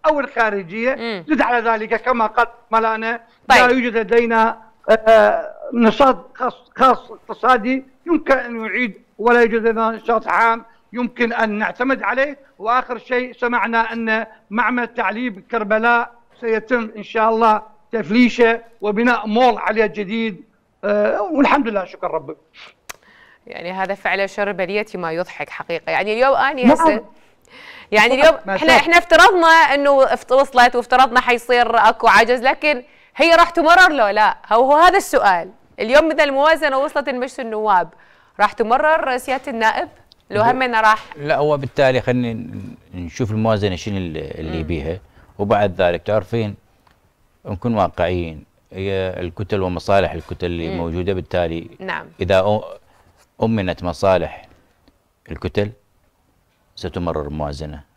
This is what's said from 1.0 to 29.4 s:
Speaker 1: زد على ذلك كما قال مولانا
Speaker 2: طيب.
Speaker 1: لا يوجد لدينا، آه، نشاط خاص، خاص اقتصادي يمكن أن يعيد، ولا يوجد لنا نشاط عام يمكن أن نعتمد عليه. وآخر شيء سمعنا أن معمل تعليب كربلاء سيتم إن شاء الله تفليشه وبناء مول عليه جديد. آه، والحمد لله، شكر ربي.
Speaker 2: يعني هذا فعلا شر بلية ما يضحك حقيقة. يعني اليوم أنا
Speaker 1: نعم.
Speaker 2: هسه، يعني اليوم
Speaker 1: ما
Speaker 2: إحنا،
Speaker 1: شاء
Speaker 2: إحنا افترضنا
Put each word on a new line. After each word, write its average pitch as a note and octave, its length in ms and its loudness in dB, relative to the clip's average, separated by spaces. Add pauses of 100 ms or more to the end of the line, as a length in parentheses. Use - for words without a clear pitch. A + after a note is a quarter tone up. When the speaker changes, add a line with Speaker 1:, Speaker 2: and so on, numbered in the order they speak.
Speaker 1:
زد C#4+ 120 0
على A#3 300 0
ذلك A3 320 -4
كما A#3+ 240 0
قال G#3+ 200 0 (240)
مولانا A3+ 500 -2 (280)
Speaker 2:
طيب. B3 100 6
Speaker 1:
لا B3 120 4
يوجد A#3+ 260 0
لدينا، A3+ 600 0 (320)
آه، G#3+ 640 4 (180)
نشاط A#3 600 2
خاص، B3+ 200 -6 (220)
خاص B3+ 220 4 (120)
اقتصادي B3 760 -2 (220)
يمكن D#4+ 260 0
أن A#3+ 340 -4
يعيد، A#3+ 280 -4 (240)
ولا A#3+ 220 4
يوجد A3+ 260 2
لنا A3+ 240 0
نشاط A3+ 380 -4
عام A3+ 360 0 (280)
يمكن A#3 400 -4
أن A3+ 180 -2
نعتمد A3 520 -4
عليه. C4+ 360 -4 (200)
وآخر A#3+ 400 -4
شيء B3 340 -6
سمعنا A3+ 600 -2
أن A3+ 340 -4 (240)
معمل A#3 440 -2
تعليب G#3+ 560 -6
كربلاء A3+ 600 0 (280)
سيتم A3 560 -2
إن G#3 60 -14
شاء A3 280 0
الله A3 320 2 (300)
تفليشه A3+ 680 2 (200)
وبناء A3 460 -2
مول A3+ 320 2
عليه G#3+ 280 -2
جديد. G#3 580 -8 (400)
آه، G#3 380 0
والحمد C#4+ 460 0
لله، G3 160 -4
شكر F3+ 260 -10
ربي. D#3 260 -8 (1080)
Speaker 2:
يعني F3 260 -12
هذا F#3+ 220 -4
فعلا G3 320 -2
شر G3+ 260 -4
بلية G3 420 -4
ما F3 180 -6
يضحك E3+ 380 -8
حقيقة. E3 400 -8
يعني F#3+ 220 -2
اليوم B3+ 220 2
أنا C4+ 300 -2
Speaker 1:
نعم. B3 60 6
Speaker 2:
هسه، D4+ 340 2 (880)
يعني G#3+ 220 4
اليوم D4+ 200 6 (120)
Speaker 1:
ما G3 100 -6
Speaker 2:
إحنا، D#4 120 -2
Speaker 1:
شاء E4 80 6
Speaker 2:
إحنا E4+ 220 4
افترضنا F4 480 6